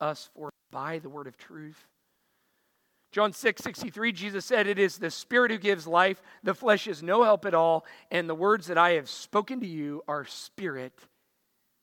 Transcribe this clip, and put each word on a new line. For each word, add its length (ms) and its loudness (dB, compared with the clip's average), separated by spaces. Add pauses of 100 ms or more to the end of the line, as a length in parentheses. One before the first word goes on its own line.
us 340 -6
forth 180 -14 (180)
by 280 -8
the 100 -14
word 180 -14
of 100 -20
truth." 500 -20 (1200)
John 220 2
six 300 -2
sixty-three, 480 -6
Jesus 340 -6
said, 220 2
"It 120 0
is 180 2
the 140 -4
Spirit 400 0
who 60 -4
gives 280 -2
life. 360 2 (220)
The 100 0
flesh 340 2
is 160 -8
no 200 4
help 220 4
at 80 -2
all. 320 4 (240)
And 200 -2
the 60 -4
words 320 2
that 100 0
I 140 8
have 180 0
spoken 500 -4
to 80 -6
you 400 -8
are 180 -6
spirit 720 -10 (840)